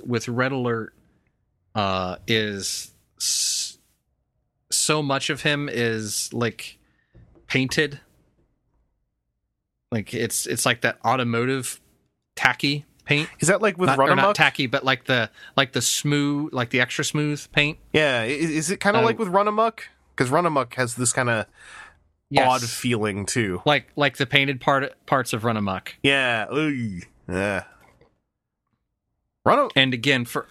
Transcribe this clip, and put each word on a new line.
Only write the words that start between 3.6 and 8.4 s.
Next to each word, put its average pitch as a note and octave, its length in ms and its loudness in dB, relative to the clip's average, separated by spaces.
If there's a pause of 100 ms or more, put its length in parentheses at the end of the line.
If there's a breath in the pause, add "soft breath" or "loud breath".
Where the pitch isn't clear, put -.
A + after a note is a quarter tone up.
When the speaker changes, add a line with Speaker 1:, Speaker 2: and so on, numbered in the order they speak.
Speaker 1:
so D#3 320 0
much C3+ 280 -2
of C#3+ 140 -6
him D3 280 0
is, A2 640 -2
like, - 440 -4 (680 soft breath)
painted. C#3+ 540 0 (1900)